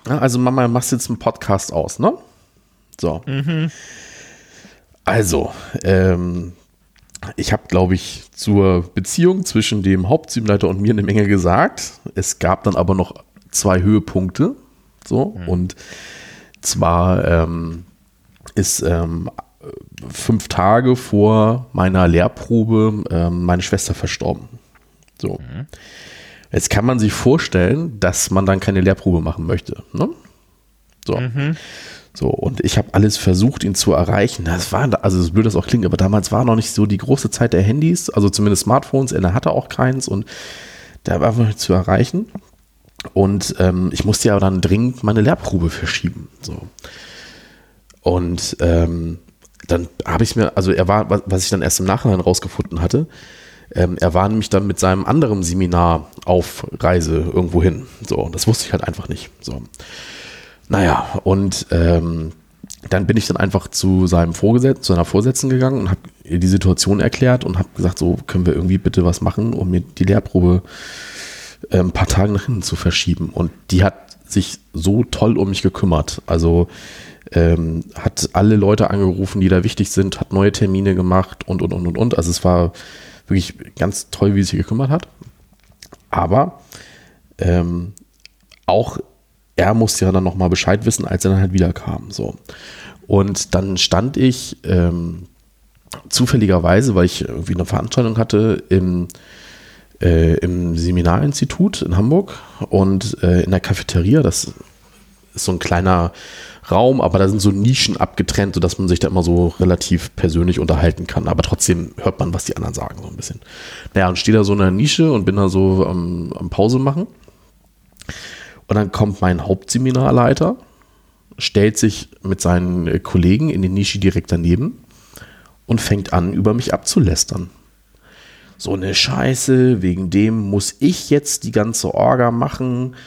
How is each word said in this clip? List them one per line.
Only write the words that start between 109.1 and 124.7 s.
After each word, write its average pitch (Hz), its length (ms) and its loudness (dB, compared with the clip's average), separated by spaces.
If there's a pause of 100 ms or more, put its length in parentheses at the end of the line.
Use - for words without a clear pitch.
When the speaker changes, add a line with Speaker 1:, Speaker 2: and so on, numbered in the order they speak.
Speaker 1:
so 85 380 2
relativ 87 560 0
persönlich 87 420 0
unterhalten 80 480 0
kann, 80 220 -4
aber 80 140 0
trotzdem - 540 -2
hört - 220 -4
man, 85 160 -2
was 92 100 -6
die - 120 -6
anderen - 180 -6
sagen, - 260 -10
so - 80 -14
ein - 80 -16
bisschen. - 240 -12 (540)
Naja, 92 160 4
und 90 80 -2
stehe 110 180 4
da 107 80 6
so 98 80 0
in 101 60 0
der 95 120 4
Nische 147 420 2
und 107 120 0
bin 98 120 0
da 101 120 2
so 95 380 2
am, 87 480 -4
am - 160 -8
Pause 117 280 2
machen. 139 280 -2 (1600)
Und - 60 0
dann 104 160 0
kommt 104 300 0
mein 90 260 0
Hauptseminarleiter, 127 1120 0 (800)
stellt 107 400 0
sich - 300 0 (140)
mit 95 180 -4
seinen, 90 480 0
äh, 90 100 0
Kollegen 98 500 2
in 95 140 -2
die 95 60 0
Nische 101 320 -2
direkt 92 320 0
daneben 87 460 0 (880)